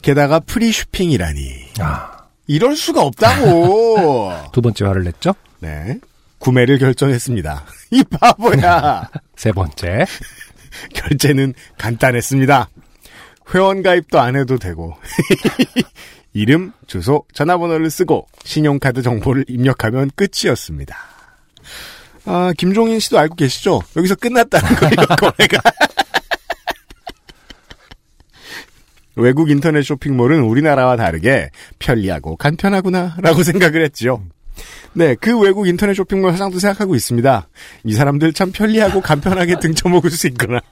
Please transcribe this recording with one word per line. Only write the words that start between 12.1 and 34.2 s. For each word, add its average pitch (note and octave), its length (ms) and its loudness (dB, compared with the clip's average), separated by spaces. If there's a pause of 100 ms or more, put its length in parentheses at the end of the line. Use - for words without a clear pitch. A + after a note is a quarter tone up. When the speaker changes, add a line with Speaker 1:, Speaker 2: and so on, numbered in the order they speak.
Speaker 1:
회원 F#3+ 280 2
가입도 F3+ 380 2
안 B2 160 0
해도 C3 220 0
되고 E2 360 -10 (720)
<laughs> - 680 -10
이름, F#3 380 0 (140)
주소, A2+ 460 -2
전화번호를 E3 580 -2
쓰고 D#3+ 360 -2 (180)
신용카드 C#3 560 -2
정보를 B2 480 -2
입력하면 B2+ 680 -2
끝이었습니다. A2+ 800 -4 (1300)
아, F3+ 320 -2
김종인 A3+ 420 2
씨도 F#3 180 0
알고 D#3 180 2
계시죠? C#3+ 440 0 (160)
여기서 F#3 200 0
끝났다는 A#3 600 0
거, D#3+ 120 2
이거 F3+ 180 2 (100)
<laughs> - 0 -
거래가. F#3+ 440 2 (3500)
외국 C3+ 360 2
인터넷 D3 320 2
쇼핑몰은 C3+ 600 0
우리나라와 B2+ 540 2
다르게 F#2 540 0 (280)
편리하고 E2+ 580 -4
간편하구나라고 F3+ 1080 0
생각을 E3 400 2
했지요. B2 380 -4 (720)